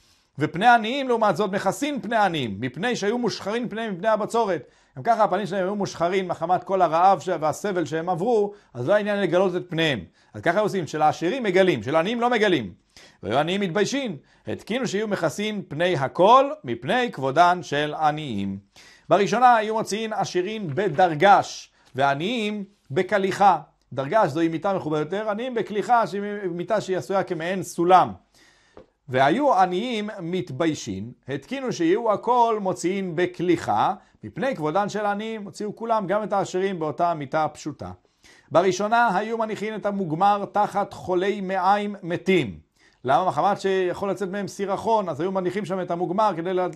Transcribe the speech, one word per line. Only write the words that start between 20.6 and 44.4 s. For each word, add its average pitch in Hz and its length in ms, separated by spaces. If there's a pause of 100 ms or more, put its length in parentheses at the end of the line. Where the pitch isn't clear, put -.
בדרגש, 180 960 (220)
ועניים 196 680 (280)
בקליחה. 190 640 (340)
דרגש 147 380
זוהי 165 180
מיטה 165 260
מכובדת 156 380
יותר, 214 180
עניים 240 240
בקליחה, 214 520
שהיא 190 160 (280)
מיטה 175 300
שהיא 185 160
עשויה 190 260
כמעין 180 400
סולם. 170 500 (960)
והיו 156 460
עניים 208 560 (100)
מתביישים, 139 920 (160)
התקינו 240 440
שיהיו 190 400
הכל 226 480
מוציאים 185 560
בקליחה, 175 800 (300)
מפני 202 320
כבודן 165 320
של 208 180
עניים, 208 380
הוציאו 202 320
כולם, 220 300
גם 202 160
את 208 100
העשירים, 190 460
באותה 160 360
מיטה 151 340
פשוטה. 143 420 (600)
בראשונה 202 640
היו 220 220
מניחים 214 360
את 208 120
המוגמר 196 640
תחת 202 400
חולי 185 480
מעיים 196 640
מתים. 165 560 (460)
למה? 156 240
מחמת 175 320
שיכול 190 500
לצאת 190 180
מהם 190 200